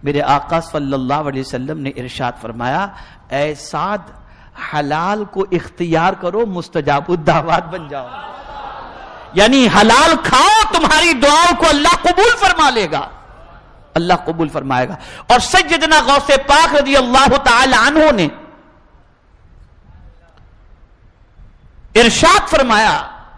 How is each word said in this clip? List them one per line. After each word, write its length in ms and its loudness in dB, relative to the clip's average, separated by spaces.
मेरे 140 -2
आका 400 2
सल्लल्लाहु 680 -4
अलैहि 140 -6
वसल्लम 360 -8
ने 120 -8
इरशाद 440 -8
फरमाया, 640 -6
"ऐ 240 -4
साद, 680 -8
हलाल 520 -2
को 280 -4
इख्तियार 640 -2
करो, 300 -4
मुस्तजाबुद 760 -4
दावात 440 0
बन 260 -6
जाओ।" 460 -14
यानी 300 4
हलाल 480 4
खाओ, 580 2
तुम्हारी 400 2
दुआओं 420 4
को 100 0
अल्लाह 280 2
कबूल 360 2
फरमा 400 2
लेगा, 420 -4
अल्लाह 220 0
कबूल 320 -4
फरमाएगा। 480 -4
और 80 4
सैयदना 600 2
गौसे 360 2
पाक 380 2
रज़ियल्लाहु 600 2
ताला 400 2
अन्हु 340 2
ने 200 0
इरशाद 520 4
फरमाया 800 0